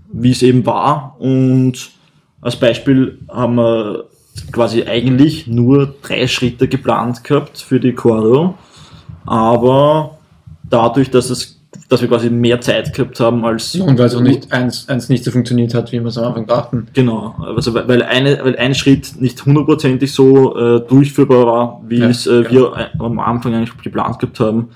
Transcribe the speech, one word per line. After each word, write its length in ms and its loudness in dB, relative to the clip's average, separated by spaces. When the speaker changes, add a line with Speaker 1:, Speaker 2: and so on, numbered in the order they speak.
Speaker 1:
wie 160 2
es 120 -2
eben 220 4
war. 540 -2
Und 720 0
als 160 -6
Beispiel 600 0
haben 260 -2
wir 500 -2
quasi 320 0
eigentlich 640 0
nur 460 2
drei 240 -2
Schritte 400 -2
geplant 560 -4
gehabt 340 -4
für 220 -2
die 140 0
Choreo. 600 2
Aber 920 2
dadurch, 400 2
dass 200 0
es, 300 -10
dass 120 2
wir 60 0
quasi 220 0
mehr 320 0
Zeit 320 -4
gehabt 260 -6
haben 240 0
als 320 -4
Speaker 2:
Und 220 2
weil 80 4
es 100 0
auch 60 -2
nicht 320 0
eins, 340 -4
eins 220 -4
nicht 140 0
so 80 -4
funktioniert 420 0
hat, 180 -4
wie 80 -4
wir 80 -6
es 100 -8
am 80 -4
Anfang 220 -6
dachten. 460 -4
Speaker 1:
Genau, 460 0
also 340 -4
weil, 140 -4
weil 160 2
eine, 400 0
weil 140 0
ein 180 -2
Schritt 440 0
nicht 260 -4
hundertprozentig 680 0
so, 420 6
äh, 320 2
durchführbar 580 4
war, 420 -2
wie 120 -2
Speaker 2:
Ja, 80 4
Speaker 1:
es, 200 0
äh, 160 4
Speaker 2:
genau. 80 -6
Speaker 1:
wir, 260 4
äh, 220 -8
am 200 -6
Anfang 360 -4
eigentlich 240 -4
geplant 400 -6
gehabt 200 -6
haben. 360 0